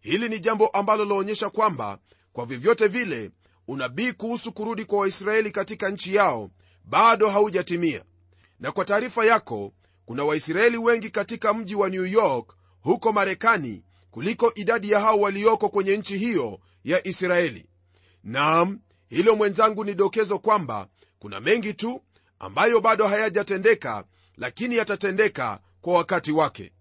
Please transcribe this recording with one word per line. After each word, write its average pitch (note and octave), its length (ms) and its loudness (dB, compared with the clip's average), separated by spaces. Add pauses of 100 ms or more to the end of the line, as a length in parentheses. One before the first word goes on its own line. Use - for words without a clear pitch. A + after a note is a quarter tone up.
Hili G3 280 -2
ni A3 120 -6
jambo G#3+ 260 2
ambalo G#3+ 380 0
laonyesha G3+ 460 -2
kwamba B2+ 480 -2 (340)
kwa A#2+ 140 -8
vyovyote E3+ 400 2
vile F3+ 440 -4 (380)
unabii C3+ 440 -4
kuhusu A3+ 400 -8
kurudi G#3+ 320 -6
kwa G3+ 140 0
Waisraeli G3+ 520 0
katika G3 400 -4
nchi F#3+ 240 -8
yao B2+ 360 2 (340)
bado G#3+ 460 4
haujatimia. F3 760 0 (560)
Na C#3+ 120 -6
kwa F#3 120 -2
taarifa A3 400 0
yako, A#2 480 2 (340)
kuna C3+ 180 -4
Waisraeli D#3+ 540 2
wengi A3+ 320 0
katika G#3+ 440 -2
mji G#3 200 -6
wa G3 160 0
New F#3 160 -4
York F#3 480 0 (260)
huko G#3+ 320 0
Marekani F#3+ 720 0 (260)
kuliko F3+ 440 0
idadi G#3 360 -2
ya G#3 100 4
hao G#3+ 200 2
walioko G#3 480 2
kwenye G3 280 0
nchi G3+ 220 -6
hiyo D#3 420 -2 (240)
ya E3+ 220 0
Israeli. F3 600 -2 (580)
Naam, D#3 560 2 (280)
hilo, G3+ 280 4
mwenzangu, G#3+ 480 0
ni G3+ 100 -4
dokezo G3 440 0
kwamba B2+ 500 -2 (300)
kuna G2+ 220 -12
mengi G#3 340 0
tu B3 280 -8 (360)
ambayo G3 420 2
bado A3 260 2
hayajatendeka, G3 1000 0 (320)
lakini A#3 400 -6
yatatendeka F#3+ 840 -2 (200)
kwa E3+ 140 -2
wakati E3+ 380 0
wake. C#3 480 0